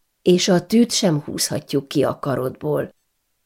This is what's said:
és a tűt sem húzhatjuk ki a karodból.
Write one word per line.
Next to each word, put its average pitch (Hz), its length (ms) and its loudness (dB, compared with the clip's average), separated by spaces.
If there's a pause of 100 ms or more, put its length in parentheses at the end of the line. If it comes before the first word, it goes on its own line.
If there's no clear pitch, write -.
(220)
és 180 260 2
a 175 180 2
tűt 233 260 2
sem 160 280 0
húzhatjuk - 680 -6
ki 139 160 0
a 123 140 -2
karodból. 135 760 -6 (520)